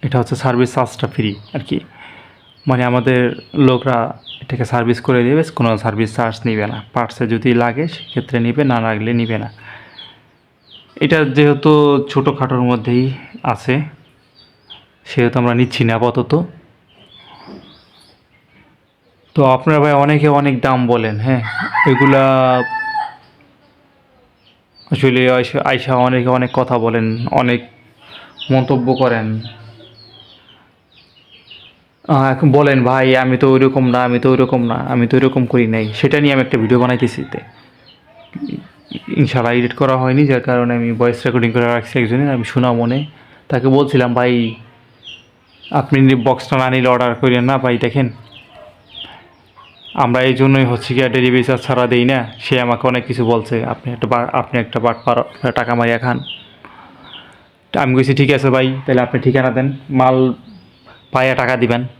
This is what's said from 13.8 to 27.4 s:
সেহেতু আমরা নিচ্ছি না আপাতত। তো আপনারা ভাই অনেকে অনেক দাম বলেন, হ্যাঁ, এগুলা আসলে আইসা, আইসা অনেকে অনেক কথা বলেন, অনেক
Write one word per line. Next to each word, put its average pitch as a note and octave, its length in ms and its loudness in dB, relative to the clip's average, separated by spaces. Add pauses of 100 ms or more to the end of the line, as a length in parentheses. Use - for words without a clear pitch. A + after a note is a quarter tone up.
সেহেতু B2 340 0
আমরা A#2+ 160 0
নিচ্ছি B2 300 0
না A2+ 100 2
আপাতত। B2 500 0 (3000)
তো D3 100 2
আপনারা C3 360 2
ভাই D3 120 2
অনেকে D3 360 4
অনেক C#3+ 320 2
দাম B2+ 260 0
বলেন, A2 340 0
হ্যাঁ, B2 220 0 (480)
এগুলা C3+ 320 4 (2750)
আসলে B2+ 380 2
আইসা, B2+ 340 0
আইসা C3 320 -2
অনেকে B2+ 320 0
অনেক B2+ 240 0
কথা B2 260 0
বলেন, A2+ 480 -2
অনেক B2 420 0 (840)